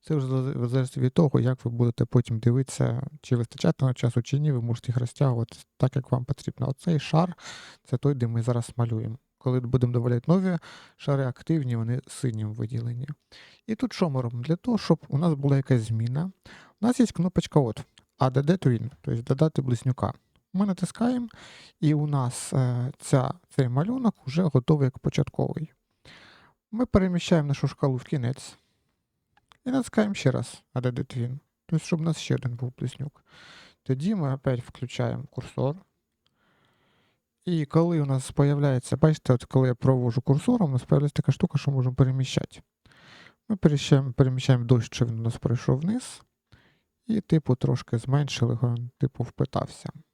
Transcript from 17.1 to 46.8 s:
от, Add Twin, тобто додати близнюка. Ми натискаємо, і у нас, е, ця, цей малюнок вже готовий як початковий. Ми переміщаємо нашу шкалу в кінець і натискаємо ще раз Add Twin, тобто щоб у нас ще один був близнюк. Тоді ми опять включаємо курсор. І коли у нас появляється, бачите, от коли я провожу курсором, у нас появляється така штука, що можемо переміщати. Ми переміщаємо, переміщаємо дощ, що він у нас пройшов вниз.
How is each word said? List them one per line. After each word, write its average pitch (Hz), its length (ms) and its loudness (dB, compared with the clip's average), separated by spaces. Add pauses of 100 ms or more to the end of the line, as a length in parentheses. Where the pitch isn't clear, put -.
от, 117 220 -4 (360)
Add 131 260 2
Twin, 127 460 2 (100)
тобто 117 220 -4
додати 139 400 0
близнюка. 127 500 -2 (400)
Ми 196 140 0
натискаємо, 233 640 -2 (520)
і 151 140 4
у 147 120 0
нас, 135 460 -2
е, 123 460 0
ця, - 360 0 (140)
цей 131 200 0
малюнок 208 460 0 (120)
вже 147 160 -2
готовий 147 420 2
як 127 140 -2
початковий. - 760 -4 (960)
Ми 240 160 -2
переміщаємо 180 640 2
нашу 143 200 0
шкалу 135 280 0
в 123 80 -6
кінець - 520 -6 (1080)
і 254 60 -6
натискаємо 226 440 0
ще - 160 0
раз 120 320 -6 (120)
Add 127 180 -2
Twin, 123 460 -6 (280)
тобто 160 200 -2
щоб 165 140 -2
у - 20 -4
нас 165 160 -2
ще - 160 -2
один 123 220 -4
був 123 220 -8
близнюк. 135 460 -10 (580)
Тоді 147 320 -2
ми 143 200 -2
опять 127 280 -2
включаємо 120 680 -6
курсор. 131 460 -4 (1700)
І 165 200 0
коли 165 360 2
у 143 60 0
нас 135 240 -2
появляється, 143 680 2
бачите, 156 360 2
от 123 120 2
коли 131 240 2
я 123 60 0
провожу 127 460 2
курсором, 165 500 2
у - 20 -2
нас 127 120 -2
появляється 147 380 2
така 139 100 2
штука, - 260 0
що - 120 0
можемо 127 240 0
переміщати. 131 640 0 (880)
Ми 214 80 -2
переміщаємо, 139 560 2
переміщаємо 131 520 2
дощ, 117 300 2
що 131 100 0
він 113 140 -4
у 113 40 -6
нас 113 140 -2
пройшов 131 440 0
вниз. 214 420 -4 (840)